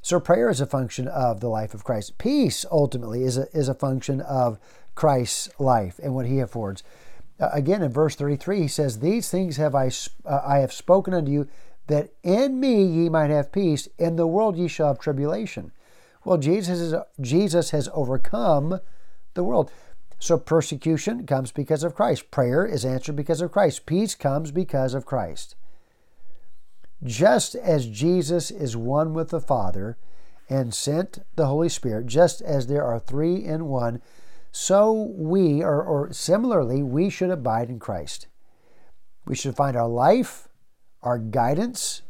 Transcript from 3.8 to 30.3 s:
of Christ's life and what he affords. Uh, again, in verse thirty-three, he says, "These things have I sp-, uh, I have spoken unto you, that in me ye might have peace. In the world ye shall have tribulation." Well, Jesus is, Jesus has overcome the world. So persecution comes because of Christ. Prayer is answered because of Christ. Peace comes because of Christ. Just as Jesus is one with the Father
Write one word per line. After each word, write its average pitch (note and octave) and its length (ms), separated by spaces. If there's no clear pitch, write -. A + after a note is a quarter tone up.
of B2 400
Christ's C3+ 540
life A#2 420
and C3+ 140
what B2+ 120
he C3+ 120
affords. G#2+ 460
Uh, - 120
again, D#3+ 300
in C#3 80
verse D3 240
thirty-three, D3 460
he D3 80
says, C3 320
"These G3+ 300
things F3+ 260
have D3 180
I C3 160
sp-, - 240
uh, C#3 220
I C#3+ 120
have C3+ 140
spoken F#3 400
unto D3+ 200
you, C#3+ 160
that D3+ 240
in B3+ 380
me A#3 240
ye E3+ 240
might D#3 220
have D3 200
peace. E3+ 380
In E3+ 160
the E3 140
world G3 280
ye F3 120
shall D3+ 200
have C3+ 120
tribulation." D3 720
Well, F#3 140
Jesus F3 400
is, D#3+ 160
Jesus D#3+ 500
has D3 220
overcome D#3 840
the F3+ 100
world. D#3 280
So E3+ 180
persecution D#3+ 880
comes C3 240
because D3 320
of E3+ 140
Christ. G#3 340
Prayer C3+ 340
is D3+ 200
answered C3 320
because D3 240
of F3 100
Christ. F#3+ 360
Peace G3+ 280
comes C#3+ 380
because C3+ 420
of C3 100
Christ. - 520
Just D#3 520
as E3 320
Jesus D#3+ 640
is B2+ 240
one C#3 380
with D#3+ 160
the E3 120
Father G2+ 580